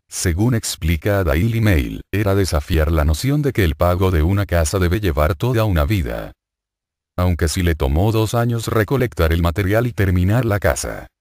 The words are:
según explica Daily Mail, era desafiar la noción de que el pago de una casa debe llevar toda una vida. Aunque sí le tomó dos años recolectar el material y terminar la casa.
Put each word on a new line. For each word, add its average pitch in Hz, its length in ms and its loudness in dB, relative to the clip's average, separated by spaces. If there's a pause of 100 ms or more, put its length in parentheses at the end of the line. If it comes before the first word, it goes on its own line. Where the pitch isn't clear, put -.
(100)
según 98 440 0
explica 98 720 -2
Daily 104 380 0
Mail, 65 400 0 (100)
era 98 220 0
desafiar 78 580 0
la 76 140 2
noción 131 340 0
de 139 140 -2
que 101 100 2
el 80 120 0
pago 90 340 2
de 82 120 2
una 98 220 0
casa 85 340 0
debe 92 220 0
llevar 78 340 0
toda 113 300 0
una 82 220 2
vida. 58 460 -4 (840)
Aunque 90 320 0
sí 92 140 -2
le 85 120 2
tomó 78 380 0
dos 110 220 0
años 117 340 -2
recolectar 110 640 0
el 85 80 2
material 98 460 0
y 117 60 -6
terminar 95 520 2
la 101 140 0
casa. - 480 -2 (140)